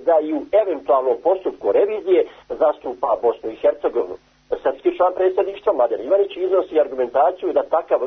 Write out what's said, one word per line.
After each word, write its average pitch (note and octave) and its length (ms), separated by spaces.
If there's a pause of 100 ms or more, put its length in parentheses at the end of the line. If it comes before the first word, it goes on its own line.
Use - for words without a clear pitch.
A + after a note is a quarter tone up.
da E3 60 (120)
i - 100
u C3+ 40 (200)
eventualnom C3+ 560 (100)
postupku F#3 400 (100)
revizije F#3+ 440 (400)
zastupa C3 500 (120)
Bosnu A#2 280
i A2 120
Hercegovinu. A#2 540 (460)
Srpski - 340
član F3+ 200
predsjedništva F#3+ 560
Mladen A#2+ 340
Ivanić G3 260 (120)
iznosi E3+ 400
argumentaciju C3 720
da - 180
takav - 320